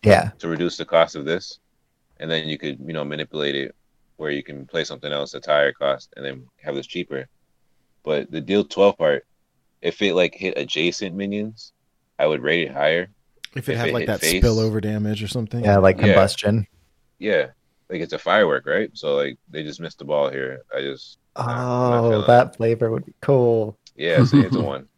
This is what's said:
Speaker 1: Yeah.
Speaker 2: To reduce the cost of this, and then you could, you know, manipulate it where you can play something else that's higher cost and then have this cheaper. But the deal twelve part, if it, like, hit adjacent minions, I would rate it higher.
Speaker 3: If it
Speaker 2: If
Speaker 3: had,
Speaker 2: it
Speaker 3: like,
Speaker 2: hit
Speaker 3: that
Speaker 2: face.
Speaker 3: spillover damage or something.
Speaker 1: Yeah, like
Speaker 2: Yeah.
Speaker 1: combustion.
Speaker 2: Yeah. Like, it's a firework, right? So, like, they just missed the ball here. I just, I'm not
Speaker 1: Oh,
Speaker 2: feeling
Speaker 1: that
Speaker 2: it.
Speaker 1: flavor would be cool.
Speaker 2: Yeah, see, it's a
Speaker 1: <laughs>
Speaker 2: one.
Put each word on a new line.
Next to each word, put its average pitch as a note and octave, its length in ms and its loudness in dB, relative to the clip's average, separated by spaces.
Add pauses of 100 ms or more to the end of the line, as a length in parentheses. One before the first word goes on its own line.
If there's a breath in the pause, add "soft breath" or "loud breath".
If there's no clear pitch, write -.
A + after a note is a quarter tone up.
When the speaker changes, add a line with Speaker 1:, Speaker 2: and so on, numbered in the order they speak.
Speaker 1:
Yeah. G2 360 6
Speaker 2:
To F2+ 80 -8
reduce E2 300 -2
the - 80 -8
cost E2 300 4
of D2 100 -10
this, E2 340 -6 (600)
and D#2+ 120 -10
then D#2+ 160 -2
you D#2 100 -6
could, D2 280 -10
you D#2+ 80 -12
know, D2+ 100 -4
manipulate D2 520 -6
it C2+ 200 -8 (420)
where D#2 140 -8
you C#2+ 120 -6
can C#2+ 220 -16
play D#2+ 180 -6
something D2 280 -10
else D2 200 -6
that's - 160 -14
higher D2 240 2
cost C#2 440 -6
and C#2 100 -14
then C2 220 -12 (160)
have D2 120 -8
this C#2 120 -8
cheaper. C#2 400 -10 (760)
But D2 280 -4
the D#2+ 100 -6
deal F#2+ 220 0
twelve G2 340 2
part, D2 280 0 (560)
if E2+ 200 -4
it, G2 140 2
like, F2+ 200 2
hit - 220 -6
adjacent E2+ 580 -4
minions, G#2 580 -8 (440)
I C#2 100 2
would D2+ 140 0
rate D#2 280 0
it - 40 -12
higher. D#2+ 360 0 (460)
Speaker 3:
If C3 140 -10
it - 40 -2
Speaker 2:
If - 40 -2
Speaker 3:
had, A#2 120 -2
Speaker 2:
it A#2 40 -2
Speaker 3:
like, A#2 80 -2
Speaker 2:
hit A#2 60 -4
Speaker 3:
that G#2 140 -2
Speaker 2:
face. E2+ 220 2
Speaker 3:
spillover A2 380 2
damage G#2+ 420 -4
or G#2 40 -8
something. A#2+ 360 -6
Speaker 1:
Yeah, G2+ 140 6
like F#2+ 200 6
Speaker 2:
Yeah. - 100 0
Speaker 1:
combustion. G2+ 580 4 (540)
Speaker 2:
Yeah. F2 280 0 (420)
Like, F2 120 -8
it's D#2+ 120 -8
a D2+ 60 -8
firework, E2+ 480 2
right? F2+ 260 -2
So, C#2+ 220 -4
like, C#2+ 220 -2 (120)
they D2+ 140 -8
just D2+ 160 -12
missed E2 200 -12
the C#2+ 60 -16
ball C#2+ 240 0
here. C2 340 -8 (120)
I C2+ 60 -4
just, C#2 360 -12 (180)
I'm - 120 -4
not B2 560 0
Speaker 1:
Oh, A#2 80 4
Speaker 2:
feeling G#2+ 160 2
Speaker 1:
that B2 200 8
Speaker 2:
it. - 80 -18
Speaker 1:
flavor A2+ 360 0
would A#2 140 -6
be - 160 -20
cool. A#2 560 2 (180)
Speaker 2:
Yeah, E2+ 300 4
see, C#3 160 6
it's F#2 140 2
a F2 60 0
Speaker 1:
<laughs> - 0 -
Speaker 2:
one. C#2 260 -6 (100)